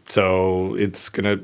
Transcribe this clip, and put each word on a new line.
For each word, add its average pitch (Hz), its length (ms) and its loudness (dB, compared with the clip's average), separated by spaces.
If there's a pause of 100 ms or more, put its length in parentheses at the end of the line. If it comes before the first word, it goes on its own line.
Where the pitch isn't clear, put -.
so 92 720 2
it's 98 340 -2
gonna, 101 340 -2